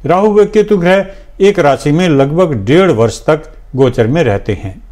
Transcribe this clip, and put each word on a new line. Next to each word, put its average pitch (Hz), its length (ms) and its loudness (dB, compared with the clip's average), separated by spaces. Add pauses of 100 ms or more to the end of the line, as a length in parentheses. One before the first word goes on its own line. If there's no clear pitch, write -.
राहु 202 340 2
व 202 40 6
केतु 208 320 0
ग्रह 185 300 0 (340)
एक 202 180 2
राशि 143 340 0
में 180 160 0
लगभग 151 460 0
डेढ़ 147 360 2
वर्ष 113 360 -2
तक 156 160 -2 (340)
गोचर 127 300 0
में 156 180 0
रहते 101 280 -2
हैं। 95 380 -10